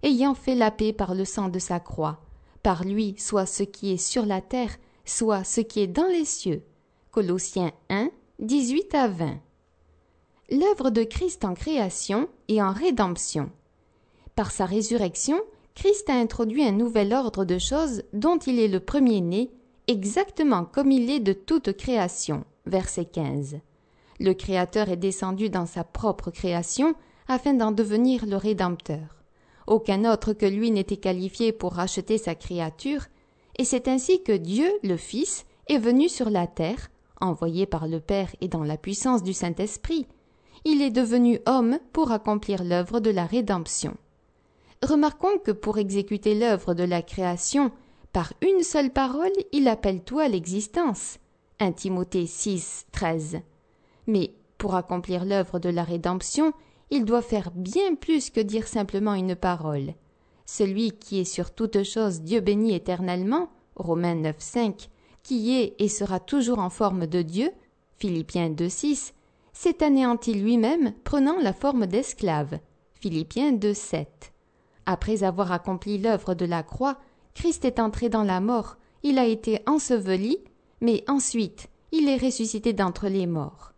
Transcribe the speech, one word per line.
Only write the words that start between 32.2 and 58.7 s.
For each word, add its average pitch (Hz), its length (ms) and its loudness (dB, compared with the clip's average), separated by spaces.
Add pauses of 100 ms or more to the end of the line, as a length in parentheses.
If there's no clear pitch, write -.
créature, 175 720 -6 (520)
et 262 60 0
c'est 247 240 0
ainsi 262 340 2
que 220 140 2
Dieu, 196 340 2 (140)
le 180 140 0
Fils, - 480 -6 (220)
est 294 100 2
venu 254 320 4
sur 233 200 -2
la 175 180 2
terre, 175 420 -4 (320)
envoyé 170 440 0
par 160 220 -6
le 160 120 -4
Père 196 420 -2
et 185 60 -4
dans 165 160 -2
la 151 140 -2
puissance 208 460 0
du 185 100 -4
Saint-Esprit. 214 720 -4 (600)
Il 302 160 4
est 277 100 2
devenu 240 540 4
homme 254 340 4 (140)
pour 311 180 2
accomplir 208 520 -2
l'œuvre 180 360 0
de 214 120 2
la 180 140 0
rédemption. 196 680 -2 (880)
Remarquons 302 600 2
que 220 80 0
pour 208 260 -2
exécuter 202 580 0
l'œuvre 208 380 2
de 175 100 0
la 175 180 0
création, 185 720 0 (400)
par 170 300 -2
une 370 220 4
seule 285 280 2
parole, 277 400 0 (220)
il 269 140 4
appelle 196 360 0
tout 269 160 -4
à 302 80 2
l'existence. 208 920 -2 (400)
Un 190 140 2
Timothée 180 540 -2
six, - 640 -6
treize. 165 480 -4 (680)
Mais 208 260 2 (240)
pour 196 180 -4
accomplir 180 500 -4
l'œuvre 190 340 0
de 180 100 -2
la 175 140 0
rédemption, 180 680 -2 (360)
il 269 160 0
doit 233 160 2
faire 202 320 -4
bien 240 400 0
plus 294 360 0
que - 100 0
dire 214 280 -2
simplement 208 460 -2